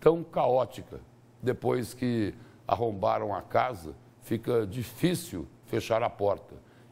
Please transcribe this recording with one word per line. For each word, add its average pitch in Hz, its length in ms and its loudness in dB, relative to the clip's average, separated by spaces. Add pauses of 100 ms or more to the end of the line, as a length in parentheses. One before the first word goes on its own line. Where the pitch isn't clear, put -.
tão 165 240 6
caótica. 123 720 0 (440)
Depois 123 500 0
que 117 400 -2 (340)
arrombaram 107 680 0
a 90 80 -6
casa, 117 520 -2 (280)
fica 113 440 0
difícil 113 800 -4 (200)
fechar 113 360 0
a 113 60 2
porta. 101 460 -2 (380)